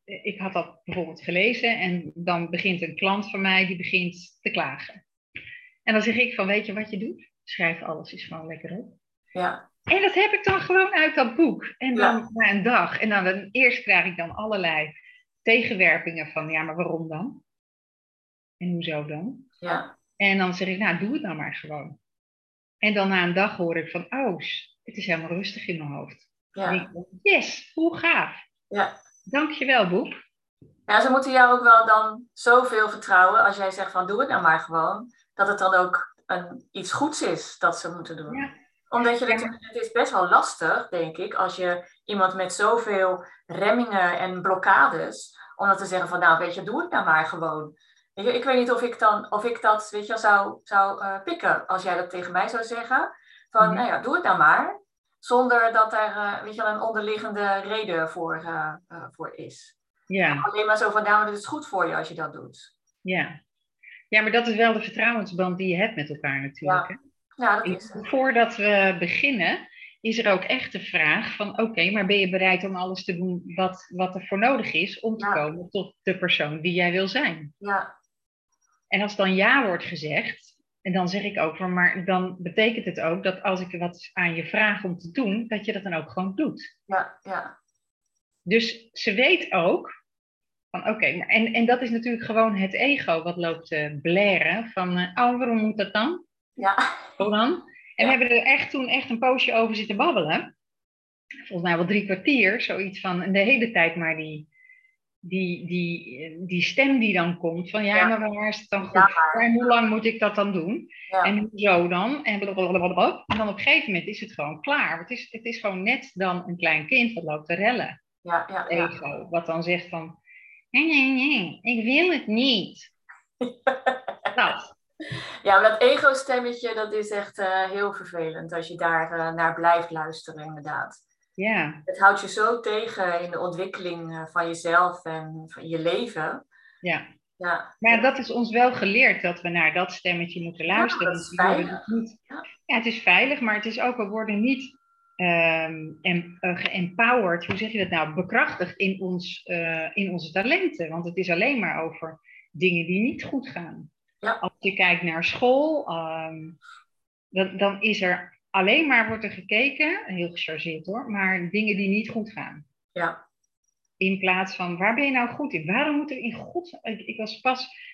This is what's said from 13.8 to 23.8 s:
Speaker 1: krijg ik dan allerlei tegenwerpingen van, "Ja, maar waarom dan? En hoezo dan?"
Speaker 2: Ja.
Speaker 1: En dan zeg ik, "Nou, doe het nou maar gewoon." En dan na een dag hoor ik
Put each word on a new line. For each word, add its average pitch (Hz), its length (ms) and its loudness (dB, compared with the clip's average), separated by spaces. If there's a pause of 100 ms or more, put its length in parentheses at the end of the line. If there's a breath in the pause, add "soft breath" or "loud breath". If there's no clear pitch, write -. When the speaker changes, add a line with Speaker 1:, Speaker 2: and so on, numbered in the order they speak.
Speaker 1:
krijg 180 220 4
ik 175 120 -4
dan 170 180 -8
allerlei 170 580 -2 (500 soft breath)
tegenwerpingen 170 880 2
van, 156 180 -6
"Ja, 156 120 -2
maar 160 140 -8
waarom 165 320 -4
dan? 165 340 -10 (1120)
En 180 140 -6
hoezo 165 360 -4
dan?" 160 300 -8 (220)
Speaker 2:
Ja. - 400 -6 (180)
Speaker 1:
En 196 220 2
dan 185 160 0
zeg 185 140 -4
ik, 185 100 -4
"Nou, 180 200 0
doe 202 140 -4
het 302 100 -4
nou 165 140 -8
maar 151 180 -8
gewoon." 151 440 -12 (800)
En 214 160 0
dan 196 140 2
na 190 140 2
een 175 120 0
dag 196 220 2
hoor 170 200 -2
ik 160 140 -4